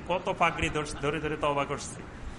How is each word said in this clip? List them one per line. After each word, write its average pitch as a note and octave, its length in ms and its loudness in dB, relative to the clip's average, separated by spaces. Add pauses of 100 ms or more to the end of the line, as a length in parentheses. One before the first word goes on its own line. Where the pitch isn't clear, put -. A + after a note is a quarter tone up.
কত F#3 300 2
পাগড়ি E3 300 4
ধর-, D3 340 -2
ধরে D3+ 180 2
ধরে D3+ 160 -2
তওবা C#3+ 280 2
করছি। B2 380 -6 (360)